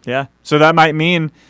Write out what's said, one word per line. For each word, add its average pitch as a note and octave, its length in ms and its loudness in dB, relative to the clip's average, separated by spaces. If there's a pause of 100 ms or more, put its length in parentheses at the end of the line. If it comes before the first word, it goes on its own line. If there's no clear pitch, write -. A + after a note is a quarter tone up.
Yeah. C3 200 -6 (180)
So D3+ 140 -2
that D#3 160 4
might D#3+ 200 2
mean, D#3+ 360 -2 (200)